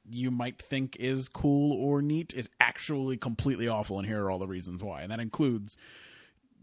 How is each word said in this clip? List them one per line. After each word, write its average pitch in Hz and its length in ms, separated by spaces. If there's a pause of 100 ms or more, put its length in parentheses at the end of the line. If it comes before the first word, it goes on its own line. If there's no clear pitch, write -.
you 123 220
might 123 320
think 131 360
is 131 320
cool 143 440
or 143 260
neat 151 360
is 123 120 (120)
actually 131 580
completely 117 500
awful, 98 300
and 98 100
here 107 160
are 98 60
all 95 80
the 95 100
reasons 90 360
why. 82 180
And 95 100
that 113 80
includes 113 580 (840)